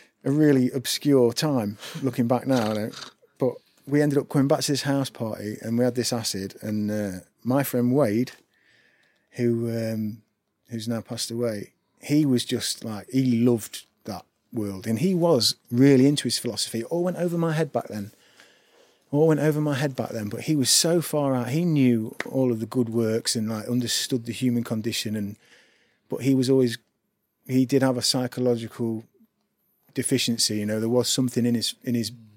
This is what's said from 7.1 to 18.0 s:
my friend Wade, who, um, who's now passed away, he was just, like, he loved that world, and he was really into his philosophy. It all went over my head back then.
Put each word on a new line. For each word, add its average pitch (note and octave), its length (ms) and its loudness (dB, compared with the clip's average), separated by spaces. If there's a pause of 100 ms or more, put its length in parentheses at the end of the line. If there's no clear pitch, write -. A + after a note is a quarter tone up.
my B2+ 200 0
friend B2 320 0
Wade, B2 380 2 (1000)
who, A#2 360 0
um, A2+ 540 -4 (480)
who's A2+ 180 -8
now A2+ 140 -4
passed - 280 -8
away, A#2 440 -6 (260)
he D3 240 2
was B2+ 220 2
just, - 360 -4
like, G#2+ 280 -10
he B2 340 2
loved A#2+ 400 0 (200)
that F#2+ 200 -10 (260)
world, G2+ 360 -6
and A2+ 140 -2
he F#3+ 140 2
was D#3+ 420 2 (140)
really C3 360 8
into C#3+ 180 2
his A#2+ 140 -2
philosophy. A2+ 400 -6
It A2+ 80 -6
all F3 180 -2
went F3+ 140 -4
over E3+ 180 -2
my E3+ 160 0
head D3+ 220 -2
back - 140 -2
then. G#2 240 -10 (1000)